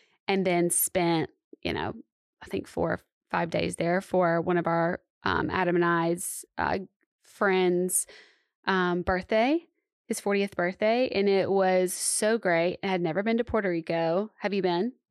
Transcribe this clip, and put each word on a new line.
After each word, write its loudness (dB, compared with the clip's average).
and 0
then 2
spent, 0
you -6
know, -4
I -20
think -8
four -2
or -4
five -2
days -4
there 0
for 0
one 0
of 0
our, 0
um, -2
Adam 0
and 4
I's, -2
uh, -2
friends', 0
um, 0
birthday, 0
his -4
fortieth -2
birthday, 0
and 0
it 2
was 4
so 0
great. 0
I -2
had 0
never 0
been 0
to 0
Puerto -2
Rico. 0
Have -4
you 0
been? 0